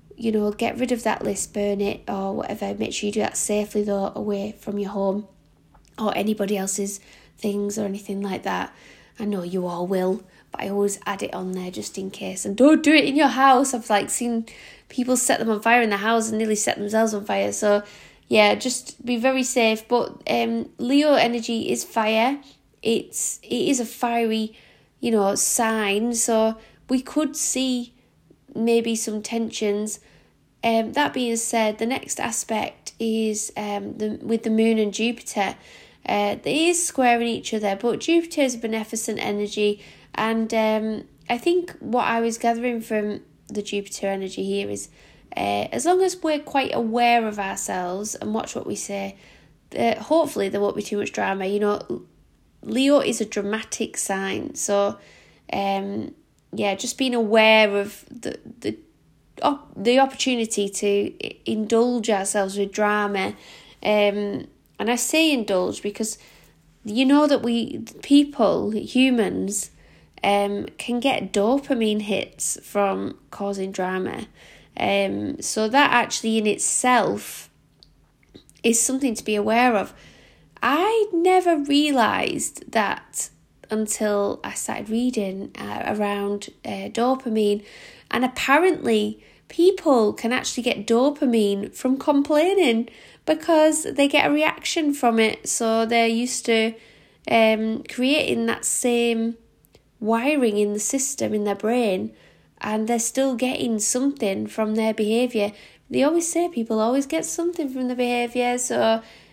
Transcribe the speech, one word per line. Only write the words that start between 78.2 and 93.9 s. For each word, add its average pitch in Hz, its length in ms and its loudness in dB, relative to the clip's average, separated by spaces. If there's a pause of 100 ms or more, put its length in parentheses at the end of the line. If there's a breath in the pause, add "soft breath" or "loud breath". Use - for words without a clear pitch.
is 233 180 4
something 262 340 0
to - 80 -10
be 214 120 -2
aware 226 400 2
of. 190 180 -2 (680 soft breath)
I 403 500 2
never 359 440 4
realised 285 1160 0
that - 580 -4 (400)
until 208 760 -2
I - 100 -10
started - 360 -8
reading, 214 680 -2
uh, 208 360 -6
around, 202 540 -4 (140)
uh, 196 260 -8
dopamine. 220 760 0 (440 loud breath)
And 240 140 0
apparently 254 960 2 (280 soft breath)
people 294 640 4
can 226 180 -4
actually 254 320 -2
get 214 240 -2
dopamine 233 880 2
from 262 220 0
complaining 294 920 4 (360 loud breath)
because 311 580 4
they 285 240 2